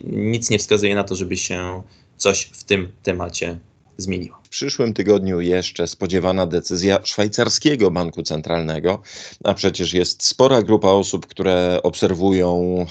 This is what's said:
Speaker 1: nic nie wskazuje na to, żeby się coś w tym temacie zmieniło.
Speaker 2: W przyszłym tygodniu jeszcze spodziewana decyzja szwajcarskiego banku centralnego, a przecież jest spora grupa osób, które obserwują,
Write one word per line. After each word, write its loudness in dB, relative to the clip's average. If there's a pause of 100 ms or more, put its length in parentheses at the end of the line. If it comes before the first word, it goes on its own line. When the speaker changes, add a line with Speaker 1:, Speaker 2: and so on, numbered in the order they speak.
Speaker 1:
nic -2
nie 2
wskazuje 0
na 0
to, -6
żeby -4
się -6 (340)
coś 0
w -20
tym -2 (140)
temacie -6 (380)
zmieniło. -6
Speaker 2:
W -20
przyszłym -4
tygodniu 2
jeszcze 0
spodziewana 0
decyzja 0
szwajcarskiego 0
banku -2
centralnego, -2 (420)
a 4
przecież 0
jest 0
spora 4
grupa 4
osób, 2
które 0
obserwują, 2